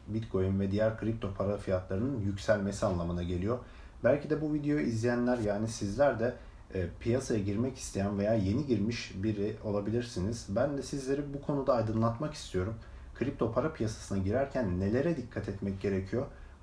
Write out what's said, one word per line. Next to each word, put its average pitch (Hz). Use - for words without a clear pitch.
Bitcoin 98
ve 98
diğer 110
kripto 107
para 101
fiyatlarının 98
yükselmesi 101
anlamına 87
geliyor. 92
Belki 143
de 151
bu 151
videoyu 147
izleyenler, 120
yani 107
sizler 113
de, -
e, 90
piyasaya 120
girmek 104
isteyen 101
veya 104
yeni 110
girmiş 113
biri 104
olabilirsiniz. 107
Ben 135
de 127
sizleri 143
bu 143
konuda 139
aydınlatmak 113
istiyorum. 95
Kripto 123
para 156
piyasasına 110
girerken 101
nelere 127
dikkat 113
etmek 98
gerekiyor? 98